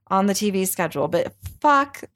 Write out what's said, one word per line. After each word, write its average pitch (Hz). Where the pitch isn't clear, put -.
on 190
the 202
T 208
V 190
schedule. 160
But -
fuck 285